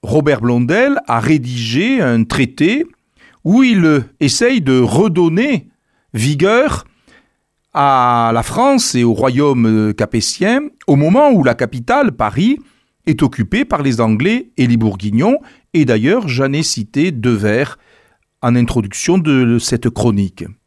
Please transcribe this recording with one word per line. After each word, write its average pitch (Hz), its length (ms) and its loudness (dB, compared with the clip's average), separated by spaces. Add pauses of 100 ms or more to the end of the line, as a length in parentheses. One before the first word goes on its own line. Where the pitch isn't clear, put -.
Robert 143 380 0
Blondel 123 640 0
a 117 140 0
rédigé 127 800 -2
un 117 240 0
traité 165 640 -2 (580)
où 214 180 4
il, 220 220 4
euh, 151 160 4 (180)
essaye 233 440 0
de 131 180 2
redonner 170 880 0 (440)
vigueur 170 720 0 (880)
à 123 640 2
la 117 80 0
France 262 540 0
et 120 80 2
au 117 80 2
royaume, 127 540 0
euh, 107 260 2
capétien 180 680 -2 (260)
au 143 80 4
moment 208 340 4
où 185 140 2
la 120 100 2
capitale, 131 560 -2
Paris, 127 480 -2 (480)
est 156 160 0
occupée 139 420 -2
par 151 180 -4
les 123 180 -2
Anglais 151 560 0
et 127 100 0
les 120 100 2
Bourguignons, 110 600 0 (340)
et 156 120 2
d'ailleurs 135 420 0
j'en 135 260 -2
ai 156 120 -2
cité 143 480 -4
deux 120 220 0
vers 107 440 -2 (640)
en 120 140 2
introduction 120 640 -2
de 127 420 2
cette 120 280 -4
chronique. 101 560 -2 (220)